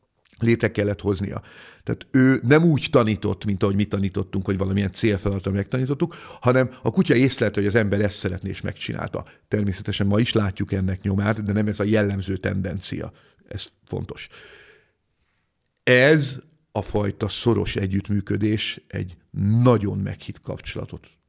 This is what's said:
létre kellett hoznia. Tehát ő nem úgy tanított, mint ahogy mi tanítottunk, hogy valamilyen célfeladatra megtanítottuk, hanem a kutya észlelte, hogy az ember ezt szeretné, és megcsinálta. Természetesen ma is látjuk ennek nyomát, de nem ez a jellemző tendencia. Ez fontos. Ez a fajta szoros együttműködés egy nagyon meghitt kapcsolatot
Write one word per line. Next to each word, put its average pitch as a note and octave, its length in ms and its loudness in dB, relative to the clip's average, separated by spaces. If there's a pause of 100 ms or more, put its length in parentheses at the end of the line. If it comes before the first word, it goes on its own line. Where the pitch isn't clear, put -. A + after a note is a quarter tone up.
(420)
létre A#2 280 4
kellett G2+ 300 -2
hoznia. G2 420 -2 (400)
Tehát - 280 -6
ő C3 320 4
nem D3+ 220 6
úgy D#3 260 2
tanított, G#2+ 540 2
mint G2+ 180 -2
ahogy G2 120 2
mi G2+ 100 2
tanítottunk, G2 600 -4
hogy G2 120 0
valamilyen F#2+ 360 0
célfeladatra G2 580 -2
megtanítottuk, C3 640 -2 (260)
hanem B2+ 300 4 (120)
a A#2 80 0
kutya D#3 240 4
észlelte, A#2+ 460 2
hogy G2+ 80 2
az G2 60 -2
ember G#2 260 2
ezt G2+ 160 0
szeretné, F#2 320 -6
és F#2+ 120 -8
megcsinálta. - 640 -8 (240)
Természetesen G2+ 580 -2
ma G2+ 140 4
is A2 120 0
látjuk G2+ 400 0
ennek F#2+ 300 -2
nyomát, G2+ 400 0
de G#2 100 -2
nem G#2 140 2
ez G#2 140 -4
a G2+ 40 0
jellemző G2+ 520 0
tendencia. F#2 760 -4 (360)
Ez - 180 -10 (180)
fontos. - 440 -10 (1500)
Ez C3 560 4 (340)
a G#2 100 -2
fajta G#2 460 -2
szoros G2+ 480 0
együttműködés G2+ 1120 -2
egy F#2+ 280 -8 (460)
nagyon G2+ 360 4
meghitt G2 420 -8
kapcsolatot - 680 -10 (220)